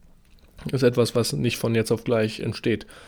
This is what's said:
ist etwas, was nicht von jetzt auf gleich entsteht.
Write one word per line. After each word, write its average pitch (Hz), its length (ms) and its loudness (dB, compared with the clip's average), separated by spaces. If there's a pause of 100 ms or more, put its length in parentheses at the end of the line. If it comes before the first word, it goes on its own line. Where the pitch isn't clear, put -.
(720)
ist 127 100 2
etwas, 123 320 4
was 117 180 0
nicht 131 260 -2
von 113 180 0
jetzt 113 160 2
auf 110 100 -2
gleich 110 380 0
entsteht. - 480 -2 (200)